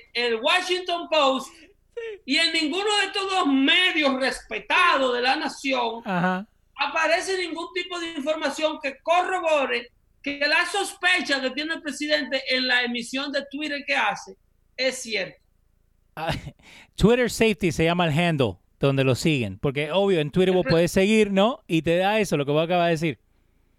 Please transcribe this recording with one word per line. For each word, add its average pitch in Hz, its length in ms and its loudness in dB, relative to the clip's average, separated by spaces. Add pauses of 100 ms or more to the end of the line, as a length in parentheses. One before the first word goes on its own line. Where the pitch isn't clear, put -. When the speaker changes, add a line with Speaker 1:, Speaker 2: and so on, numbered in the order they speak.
(140)
Speaker 1:
el 233 220 -2
Washington 359 720 -2
Post, 269 380 2 (480)
Speaker 2:
Sí. 453 300 -12
Speaker 1:
y 269 100 0
en 330 160 2
ninguno 320 320 -2 (160)
de 392 60 0
estos 392 240 -4
dos 370 160 0
medios 302 720 2
respetados 269 960 0
de 240 80 -2
la 262 140 2
nación 254 680 -4
Speaker 2:
Ajá. 185 420 -2 (300)
Speaker 1:
aparece 330 600 0
ningún 339 360 -8
tipo 359 240 -6
de 330 140 -6
información 302 720 -2
que 269 200 -6
corrobore 320 880 0 (320)
que 285 180 -6
la 311 260 2
sospecha 359 760 -2
que 262 120 -2
tiene 302 220 -4
el 320 80 -8
presidente 294 600 -4 (120)
en 254 140 0
la 247 140 2
emisión 240 500 -6
de 277 180 -2
Twitter 285 360 -6
que 277 100 -2
hace 208 400 -4 (400)
es 254 240 -2
cierta. 196 380 -6 (800)
Speaker 2:
Ah, 160 180 -4 (300)
<laughs> - 320 -20
Twitter 233 340 4
Safety 208 420 0
se 160 120 0
llama 175 220 2
el 156 120 0
handle 143 380 2 (220)
donde 135 260 2
lo 131 100 2
siguen, 120 440 -2
porque 147 320 -2
obvio, 190 300 2
en 147 100 -2
Twitter 185 200 2
Speaker 1:
El 185 60 4
Speaker 2:
vos 180 80 2
Speaker 1:
pre- 262 80 0
Speaker 2:
podés 170 200 4
seguir, 202 400 4
¿no? 202 340 2
Y 160 140 0
te 165 160 2
da 196 240 2
eso, 185 160 0
lo 143 80 0
que 139 80 0
vos 151 120 4
acabas 170 240 2
de - 20 2
decir. 160 280 -2 (600)